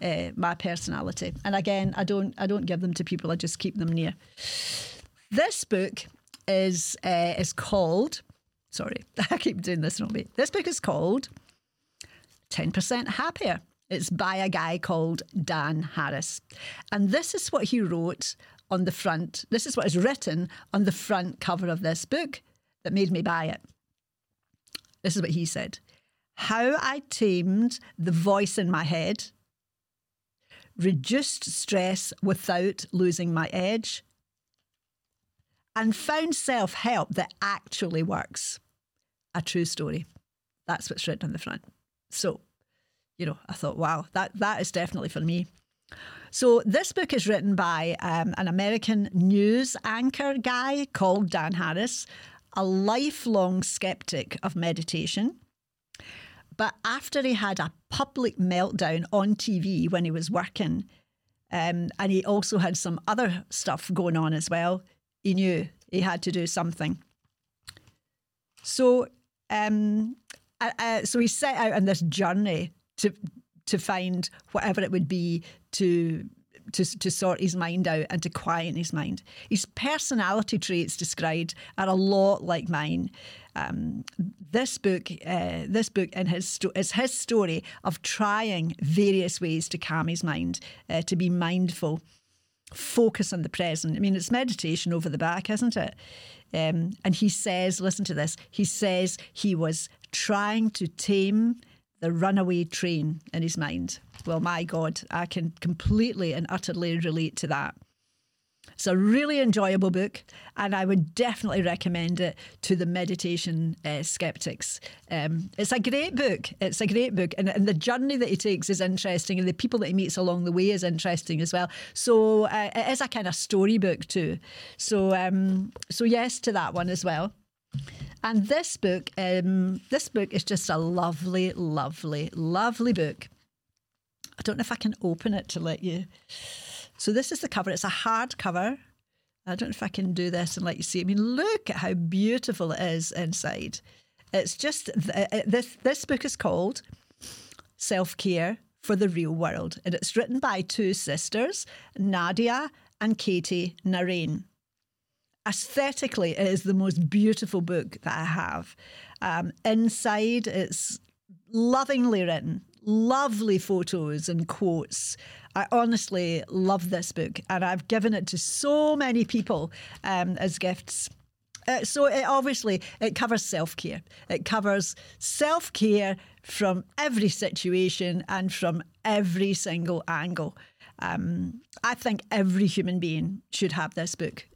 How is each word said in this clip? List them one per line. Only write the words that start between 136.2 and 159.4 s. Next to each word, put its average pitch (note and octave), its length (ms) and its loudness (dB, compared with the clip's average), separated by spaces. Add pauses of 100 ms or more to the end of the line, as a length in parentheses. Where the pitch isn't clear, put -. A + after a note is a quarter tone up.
So - 160 0
this G#3+ 180 0
is D4 100 -6
the D4 80 -6
cover. F#3+ 220 -2
It's - 140 -2
a G3 40 0
hard A3+ 500 -2
cover. G3 380 -2 (680)
I F3+ 80 -4
don't G#3+ 140 -4
know - 20 -8
if - 140 -6
I G3 40 -4
can F#3+ 260 -2
do F3+ 160 0
this F3 260 -2
and F#3 100 -4
let E3+ 120 -4
you E3 40 -6
see. F3+ 180 -2
I F3 40 -4
mean, G3+ 160 2 (160)
look G#4 340 0
at - 60 -4
how F#3 180 0
beautiful F#3+ 800 0
it - 80 -4
is E3 320 -2
inside. - 640 -4 (540)
It's F#3+ 240 0
just, D4 300 -4
th-, - 280 -2
uh, G3 120 2 (100)
uh, G#3+ 100 0
this, A#3+ 380 0
this C#4 200 2
book - 200 -2
is C#4 100 -4
called F3+ 480 -2 (920)
Self-Care F#3 800 0 (240)
for G#3 140 2
the G3 120 4
Real E3 220 0
World, E3 540 -2
and F3 100 0
it's - 220 -2
written A#3+ 240 0
by G3+ 220 0
two F#3+ 300 0
sisters, G#3+ 720 -2 (300)
Nadia G3+ 720 0 (320)
and G#3+ 160 2
Katie F3 600 -2 (100)
Narain. F3+ 560 0 (1040)
Aesthetically, A#3+ 880 0
it G3 160 2
is F#3+ 160 0
the F#3+ 100 2
most F3 340 2
beautiful G#3 520 2
book F3 420 -2
that - 160 -4
I D#3+ 60 -4
have. D#3+ 520 -4 (460)
Um, E3+ 300 -2 (120)